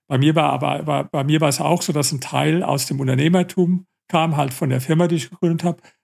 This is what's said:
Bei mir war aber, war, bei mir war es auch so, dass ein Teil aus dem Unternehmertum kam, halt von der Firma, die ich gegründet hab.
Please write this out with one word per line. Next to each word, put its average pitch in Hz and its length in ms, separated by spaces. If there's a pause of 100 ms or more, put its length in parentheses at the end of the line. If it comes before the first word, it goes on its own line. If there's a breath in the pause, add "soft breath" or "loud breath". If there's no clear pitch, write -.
Bei 135 100
mir 147 180
war 147 180
aber, 143 340
war, 143 160
bei 143 220
mir 151 160
war 156 80
es 131 100
auch 156 220
so, - 100
dass 143 220
ein 127 80
Teil 151 420
aus 139 220
dem 135 160
Unternehmertum 175 840 (220)
kam, 160 300
halt 139 160
von 147 160
der 127 100
Firma, 160 280
die 165 80
ich - 140
gegründet 170 360
hab. 170 160 (220 soft breath)